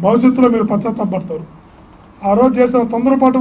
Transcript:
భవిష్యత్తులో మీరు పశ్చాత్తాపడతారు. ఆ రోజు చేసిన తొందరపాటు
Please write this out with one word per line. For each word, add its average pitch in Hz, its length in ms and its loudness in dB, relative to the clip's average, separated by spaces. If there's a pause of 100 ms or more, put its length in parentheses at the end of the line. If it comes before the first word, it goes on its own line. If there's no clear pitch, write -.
భవిష్యత్తులో 247 520 2
మీరు 214 160 -2
పశ్చాత్తాపడతారు. 190 760 -6 (840)
ఆ 196 120 2
రోజు 254 200 4
చేసిన 247 240 2 (120)
తొందరపాటు 262 460 2